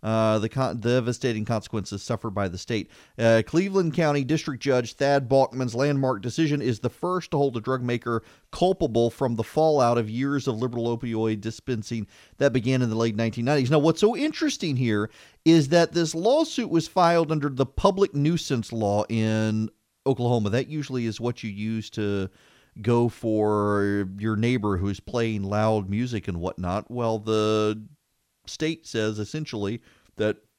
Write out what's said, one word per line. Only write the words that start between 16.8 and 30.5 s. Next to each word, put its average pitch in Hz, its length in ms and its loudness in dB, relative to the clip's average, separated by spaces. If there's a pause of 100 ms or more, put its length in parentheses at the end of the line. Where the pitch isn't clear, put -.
filed 170 440 2
under 147 180 -2
the 135 160 0
public 196 480 2
nuisance 143 580 0
law 104 380 0
in 110 580 0 (380)
Oklahoma. 120 460 0
That 123 160 -2
usually 131 400 -4
is 107 120 -6
what 117 240 -6
you 113 60 -6
use 107 400 -6
to 101 400 -2 (540)
go 120 260 4
for 104 1000 0 (120)
your 110 160 -2
neighbor 107 420 0
who's 95 220 -4
playing 113 440 -4
loud 104 460 0
music 113 380 -4
and 85 120 -4
whatnot. 90 520 -4
Well, 113 260 -2
the 107 640 0 (640)
state - 420 -6
says 107 320 -2
essentially 107 640 -6 (340)
that 107 220 0 (220)